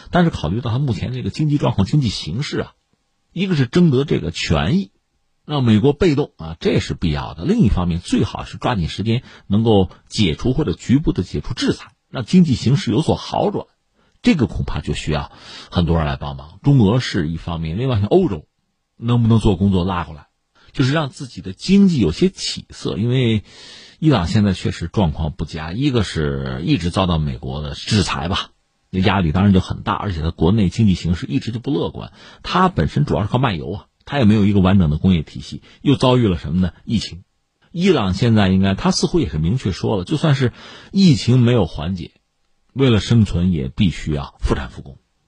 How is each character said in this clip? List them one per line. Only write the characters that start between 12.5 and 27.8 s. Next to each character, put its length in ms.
形 220
势 160
有 100
所 140
好 340
转， 160
这 140
个 100
恐 180
怕 160
就 140
需 160
要 220
很 160
多 120
人 100
来 100
帮 200
忙。 260
中 160
俄 220
是 280
一 100
方 220
面， 160
另 120
外 100
像 80
欧 220
洲 180
能 240
不 80
能 120
做 160
工 160
作 120
拉 200
过 100
来， 140
就 120
是 80
让 180
自 180
己 120
的 120
经 340
济 140
有 100
些 200
起 400
色。 260
因 120
为 360
伊 100
朗 160
现 180
在 100
确 180
实 160
状 240
况 200
不 120
佳， 280
一 200
个 100
是 600
一 140
直 120
遭 160
到 100
美 220
国 240
的 120
制 280